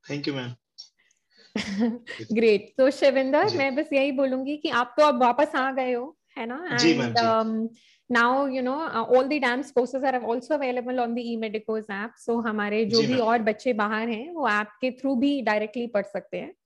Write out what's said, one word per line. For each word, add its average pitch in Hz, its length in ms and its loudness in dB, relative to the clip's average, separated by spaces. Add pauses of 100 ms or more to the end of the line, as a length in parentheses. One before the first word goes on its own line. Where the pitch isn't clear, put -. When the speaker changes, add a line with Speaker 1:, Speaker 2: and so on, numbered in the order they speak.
(120)
Speaker 1:
Thank 143 140 -6
you, 143 100 -2
ma'am। 123 160 -6 (1040)
Speaker 2:
<laughs> 208 360 -2 (420)
Great। 214 260 4 (180)
तो 262 120 4
शिविंदर, 285 600 2
Speaker 1:
जी। 359 80 -2
Speaker 2:
मैं 269 180 0
बस 311 180 -2
यही 277 180 2
बोलूंगी 269 460 -2
कि 311 120 -6
आप 247 300 -2
तो 302 60 8
अब 254 180 4
वापस 285 320 2
आ 269 160 0
गए 254 220 -2
हो, 247 240 -6 (200)
है 233 80 -6
ना? 269 320 -6
Speaker 1:
जी, 320 200 4
मैम, 240 160 -2
Speaker 2:
And, 233 60 2
Speaker 1:
जी। 226 80 4
Speaker 2:
um, 220 420 0 (520)
now, 262 260 2
you 254 200 -2
know, 302 280 -4
uh, 226 180 0
all 262 100 6
the 277 200 0
damps 254 240 -2 (100)
courses 254 340 0
are 247 120 -2
also 247 360 -2
available 254 400 -2
on 233 140 -2
the 240 100 -4
eMedicos 220 640 -6
app। 208 240 -8 (200)
So 233 180 0
हमारे 214 380 0
जो 226 160 2
Speaker 1:
जी, 214 60 2
Speaker 2:
भी 254 60 0
Speaker 1:
मैम। 247 100 2
Speaker 2:
और 233 160 4
बच्चे 220 340 0
बाहर 214 360 -2
हैं, 240 220 -6
वो 294 180 -2
ऐप 208 180 0 (140)
के 254 100 0
through 269 280 -2
भी 285 220 2
डायरेक्टली 214 460 -2
पढ़ 202 180 -2
सकते 185 320 -10
हैं। 262 160 -10 (120)